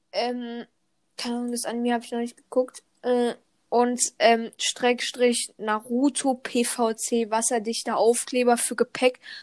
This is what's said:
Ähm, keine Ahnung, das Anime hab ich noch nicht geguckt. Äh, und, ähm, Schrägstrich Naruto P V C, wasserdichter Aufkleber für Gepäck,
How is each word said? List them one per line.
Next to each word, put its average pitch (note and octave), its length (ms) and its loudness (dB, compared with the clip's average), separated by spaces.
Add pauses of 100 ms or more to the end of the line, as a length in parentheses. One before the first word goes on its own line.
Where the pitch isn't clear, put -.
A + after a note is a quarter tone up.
(100)
Ähm, A#3+ 560 -6 (500)
keine A#3+ 200 -6
Ahnung, A#3+ 160 -4
das A#3+ 120 -6
Anime A#3+ 300 -2
hab A#3 80 -2
ich - 80 -18
noch A#3+ 80 -6
nicht A#3+ 180 -6
geguckt. - 460 -4 (200)
Äh, A#3+ 320 2 (340)
und, B3 320 2 (180)
ähm, A3+ 400 4
Schrägstrich B3 1000 0
Naruto A#3+ 760 0
P B3 300 -2
V A3+ 300 0
C, A#3 360 -2
wasserdichter A3+ 680 -2
Aufkleber A#3+ 600 2
für - 180 -2
Gepäck, B3+ 460 2 (220)